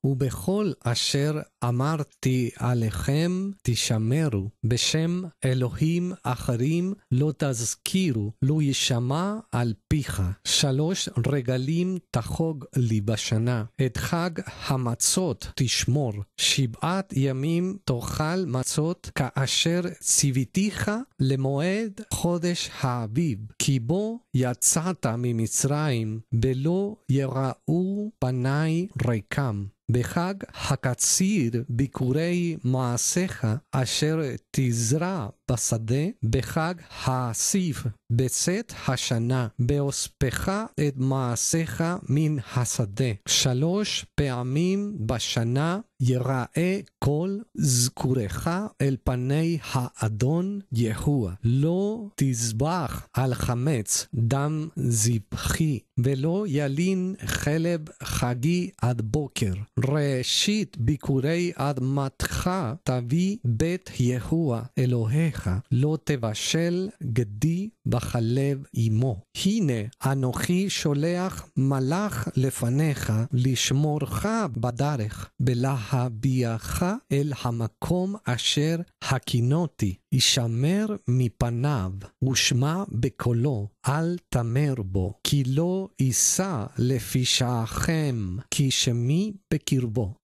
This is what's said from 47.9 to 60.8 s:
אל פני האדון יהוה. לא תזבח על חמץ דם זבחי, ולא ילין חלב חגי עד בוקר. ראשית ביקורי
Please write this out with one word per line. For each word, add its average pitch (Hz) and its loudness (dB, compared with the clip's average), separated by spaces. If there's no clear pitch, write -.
אל 139 2
פני 139 0
האדון 131 0
יהוה. 117 0
לא 185 2
תזבח 127 -2
על 127 2
חמץ 120 -2
דם 143 0
זבחי, 120 0
ולא 139 0
ילין 175 0
חלב 160 0
חגי 160 0
עד 120 2
בוקר. 110 -2
ראשית 143 0
ביקורי 147 2